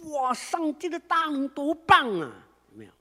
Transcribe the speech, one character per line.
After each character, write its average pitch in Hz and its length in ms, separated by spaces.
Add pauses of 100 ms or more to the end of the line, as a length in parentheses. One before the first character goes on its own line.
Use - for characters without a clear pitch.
哇， 269 280
上 320 460
帝 359 100
的 330 120
大 330 260
能 277 240
多 294 240
棒 294 440
啊！ 127 300 (220)
有 104 80
没 107 80
有？ 87 140